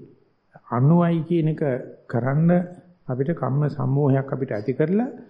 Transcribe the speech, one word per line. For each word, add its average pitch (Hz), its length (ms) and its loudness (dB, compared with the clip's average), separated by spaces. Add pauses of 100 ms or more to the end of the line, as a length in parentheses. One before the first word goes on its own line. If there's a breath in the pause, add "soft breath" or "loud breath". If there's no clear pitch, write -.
(680)
අනුවයි 165 580 4
කියන 160 240 0
එක 156 140 -2 (420)
කරන්න 139 460 0 (520)
අපිට 135 300 -4
කම්ම 135 360 -2
සම්මෝහයක් 135 640 0
අපිට 127 200 -6
ඇති 110 220 -4
කරලා 196 340 0 (220 loud breath)